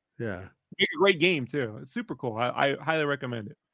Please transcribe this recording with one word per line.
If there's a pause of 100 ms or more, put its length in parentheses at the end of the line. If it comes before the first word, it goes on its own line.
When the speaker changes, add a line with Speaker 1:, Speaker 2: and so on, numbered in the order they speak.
(180)
Speaker 1:
Yeah. (360)
Speaker 2:
Make
a
great
game
too.
It's
super
cool.
I,
I
highly
recommend
it. (160)